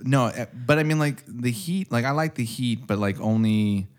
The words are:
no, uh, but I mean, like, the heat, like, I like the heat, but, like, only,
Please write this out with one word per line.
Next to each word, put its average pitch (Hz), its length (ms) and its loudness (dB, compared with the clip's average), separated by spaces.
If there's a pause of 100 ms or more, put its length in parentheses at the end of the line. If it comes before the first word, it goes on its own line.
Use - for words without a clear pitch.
no, 131 240 2
uh, 113 180 -4 (220)
but 151 120 4
I 156 40 4
mean, 156 160 2
like, 147 280 -2
the 120 240 -4
heat, 165 400 -4
like, 120 140 2
I 135 60 0
like 156 260 0
the 123 80 -2
heat, 117 420 -2
but, 101 120 0
like, 101 200 0
only, 107 680 2 (100)